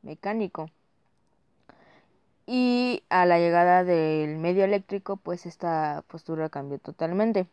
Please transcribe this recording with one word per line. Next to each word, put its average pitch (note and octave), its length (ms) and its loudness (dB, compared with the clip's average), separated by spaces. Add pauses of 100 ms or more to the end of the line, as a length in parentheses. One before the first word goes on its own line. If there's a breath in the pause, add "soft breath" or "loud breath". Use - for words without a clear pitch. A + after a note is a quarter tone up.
mecánico. F3+ 680 -6 (1800 soft breath)
Y B3 600 0
a F3+ 180 4
la F3 140 6
llegada F3 460 4
del D#3 540 0
medio F3+ 260 2
eléctrico, G3 500 -4
pues, F3 300 -10
esta D#3+ 640 -4
postura D#3+ 400 -8
cambió C#3 300 -10
totalmente. F#3 720 -2